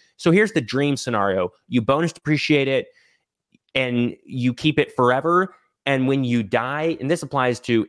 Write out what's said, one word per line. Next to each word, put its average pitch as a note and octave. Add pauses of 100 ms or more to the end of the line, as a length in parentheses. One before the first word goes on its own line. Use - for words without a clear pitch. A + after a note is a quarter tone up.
(160)
so E3+
here's G#3
the D#3+
dream C3+
scenario. G2 (180)
You A#2+
bonus D3+
depreciate D3
it, C3+ (880)
and B2
you B2
keep D3+
it -
forever. D3+ (320)
And C3+
when C3+
you A#2+
die, C3
and C3
this E3
applies B2+
to A2+